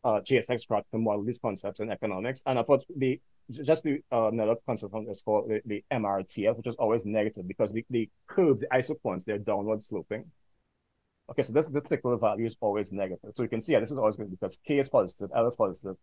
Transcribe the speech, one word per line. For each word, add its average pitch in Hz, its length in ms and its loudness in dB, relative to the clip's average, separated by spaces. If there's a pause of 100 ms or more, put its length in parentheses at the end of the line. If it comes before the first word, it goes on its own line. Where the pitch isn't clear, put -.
uh, 107 160 2
G 127 180 2
S 107 100 0
X 120 160 -2
graph 104 280 0
to 113 60 -2
model 107 260 0
these 120 160 -6
concepts 101 400 -6
in 110 100 -4
economics. 107 560 -4
And 131 100 2
of 117 120 0
course, 135 180 4 (100)
the, 135 240 0 (300)
j-, 139 140 -10
just 156 180 4
the, 147 160 0 (140)
uh, 113 160 4
another 110 260 2 (100)
concept 104 280 -4
from 110 160 -8
is 98 160 -10
called 107 260 2
the, 107 160 0
the 104 240 -6
M 120 140 0
R 98 180 0
T 98 240 -4
F, 113 100 2
which 113 120 -8
is 117 80 -6
always 113 280 2
negative 104 440 -2
because 98 240 -2
the, 113 180 -4
the 117 180 0 (200)
curves, 147 320 4
the 139 80 -4
isoquants, 123 560 0
they're 104 140 -4
downward 104 440 -2
sloping. 107 420 -6 (1080)
Okay, 135 100 2
so 131 100 -2
this, 151 140 4
this 143 160 -2
particular 127 340 0
value 107 300 2
is 110 140 -6
always 104 320 0
negative. 95 420 -6
So - 80 -4
you 113 60 -2
can 113 120 -2
see, 160 120 -2
yeah, 120 80 6
this 90 100 -4
is 131 80 -6
always 107 180 4
good 104 140 -8
because 90 340 -8
K 143 140 2
is 135 100 2
positive, 101 460 2
L 117 140 4
is 120 80 -2
positive 95 460 -2